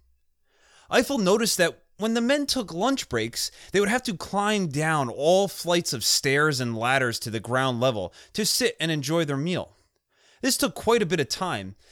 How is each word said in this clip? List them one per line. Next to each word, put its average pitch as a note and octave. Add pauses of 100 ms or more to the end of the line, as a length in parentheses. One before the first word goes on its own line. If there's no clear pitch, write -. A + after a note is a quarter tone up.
(880)
Eiffel C4
noticed G#3
that E3+ (160)
when A3+
the A#3
men C#4
took F#3+
lunch A#3
breaks, A2+ (200)
they -
would G3+
have B3
to F#3+
climb G3+
down D3
all E3+
flights F3
of A2+
stairs C#3+
and A#2+
ladders A#2+
to B2
the A2
ground B2
level A2 (180)
to G#3+
sit -
and D#3+
enjoy D#3+
their C#3+
meal. D#3 (680)
This B3+
took C4+
quite A#3
a F#3+
bit E3+
of C3+
time, G#2+ (160)